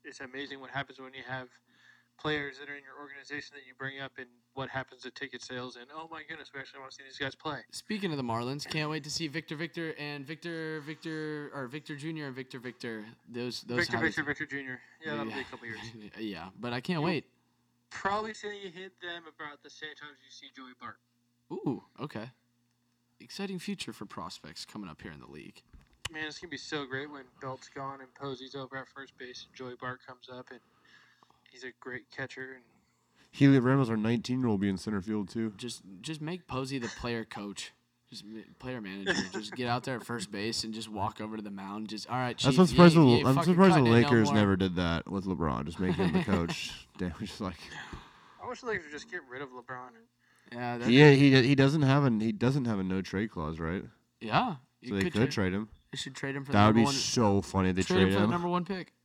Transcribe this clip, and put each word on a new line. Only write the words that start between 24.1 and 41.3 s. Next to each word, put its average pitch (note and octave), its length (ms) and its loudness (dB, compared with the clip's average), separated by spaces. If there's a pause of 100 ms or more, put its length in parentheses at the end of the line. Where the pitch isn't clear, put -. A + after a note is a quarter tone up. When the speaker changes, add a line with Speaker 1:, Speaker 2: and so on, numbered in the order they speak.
Speaker 2:
coming G2+ 240 -12
up D#2 140 -16
here F2+ 100 -12
in C#2+ 80 -16
the B1 60 -20
league. - 360 -18 (500)
Speaker 1:
Man, D#3 140 -8
it's D3 120 -12
gonna F3 120 -14
be C#3+ 60 -10
so C#3+ 300 -6
great C3+ 240 -8
when C3+ 140 -16 (160)
Belt's C3 280 -12
gone C3+ 320 -10
and B2+ 140 -20
Posey's C3 400 -10
over C3+ 220 -10
at C3 120 -12
first C3+ 300 -18
base B2 280 -16
and - 100 -20
Joey B2+ 240 -10
Bart B2+ 260 -8
comes - 260 -20
up B2 180 -14
and A#2+ 100 -18 (880)
he's - 140 -18
a B2+ 60 -10 (100)
great B2+ 240 -12 (100)
catcher. C3 400 -10
And B2+ 80 -20 (680)
Speaker 3:
Healy C#3 280 8
Ramos, B2+ 320 4
our A2+ 60 2
nineteen-year-old, A#2 640 2
will - 20 2
be G2+ 80 4
in F#2 80 -2
center G2+ 240 -4
field, G#2+ 260 -4
too. A2+ 300 -4
Speaker 2:
Just, A#2 240 -10 (180)
just D3+ 220 -10
make E3+ 240 -10
Posey C3 320 -6
the A2+ 100 -6 (120)
player A#2 240 -4
coach. - 480 -10 (360)
Just G2+ 160 -18
ma-, G#2+ 160 -14 (180)
player B2+ 220 -8
manager. G2 320 -4 (220)
Just G#2+ 200 -8
get B2 140 -2
out B2 160 0
there C3 120 -4
at G#2+ 80 -8
first A2 260 -8
base G#2+ 340 -4
and A2+ 80 -8
just A2 160 -10
walk G#2+ 320 -4
over G#2+ 160 -8